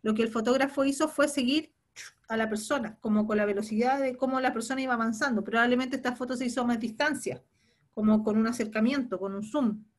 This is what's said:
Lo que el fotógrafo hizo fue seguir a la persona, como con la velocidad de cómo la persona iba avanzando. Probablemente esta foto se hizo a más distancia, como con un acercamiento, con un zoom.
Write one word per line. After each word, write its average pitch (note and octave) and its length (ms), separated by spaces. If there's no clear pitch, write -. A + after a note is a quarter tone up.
Lo A3 120
que A3 80
el A3+ 80
fotógrafo C4+ 560
hizo D4 240
fue D4 180
seguir C#4+ 460
a A3+ 80
la A3 100
persona, A3 540
como G#3+ 260
con G#3+ 100
la G#3 80
velocidad G#3+ 540
de C4 160
cómo C4 240
la B3+ 140
persona C4 280
iba C4 120
avanzando. A3+ 500
Probablemente B3 540
esta B3 180
foto B3 220
se B3+ 80
hizo B3 160
a A#3+ 40
más A#3+ 140
distancia, C4 640
como G#3+ 300
con G#3+ 140
un A3 100
acercamiento, A#3 720
con G3 160
un G#3 80
zoom. A3 400